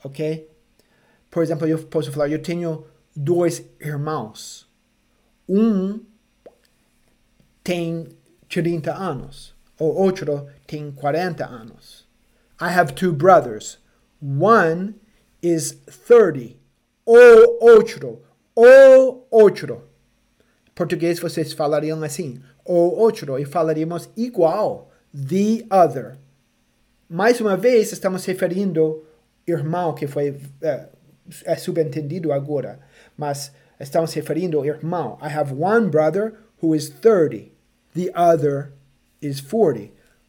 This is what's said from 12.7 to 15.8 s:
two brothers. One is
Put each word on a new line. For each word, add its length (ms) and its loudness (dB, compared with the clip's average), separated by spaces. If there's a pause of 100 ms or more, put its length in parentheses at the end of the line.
two 180 -4
brothers. 680 2 (420)
One 720 0 (460)
is 360 -4 (300)